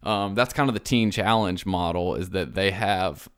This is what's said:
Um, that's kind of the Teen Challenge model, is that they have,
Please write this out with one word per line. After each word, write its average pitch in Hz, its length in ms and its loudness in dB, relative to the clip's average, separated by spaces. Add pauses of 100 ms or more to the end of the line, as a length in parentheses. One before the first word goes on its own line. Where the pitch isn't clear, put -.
Um, 101 340 -2
that's 123 180 2
kind 139 160 2
of 120 40 0
the 107 80 0
Teen 113 300 2
Challenge 104 540 0
model, 87 500 0
is 90 160 -4
that 87 240 -4
they 95 160 2
have, 95 560 -2 (100)